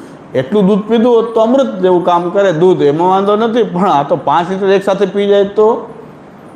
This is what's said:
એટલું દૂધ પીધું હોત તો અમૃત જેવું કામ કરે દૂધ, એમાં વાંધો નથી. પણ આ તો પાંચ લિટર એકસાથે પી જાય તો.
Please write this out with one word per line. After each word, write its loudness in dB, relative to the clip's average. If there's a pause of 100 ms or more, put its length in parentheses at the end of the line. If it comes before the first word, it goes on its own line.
(340)
એટલું 0
દૂધ 2
પીધું 0
હોત -2
તો 2
અમૃત 0
જેવું 2
કામ 0
કરે 0
દૂધ, 2
એમાં 2
વાંધો 0
નથી. 0
પણ -2
આ 2
તો -2
પાંચ -2
લિટર -4
એકસાથે 0
પી -2
જાય 4
તો. 0 (680)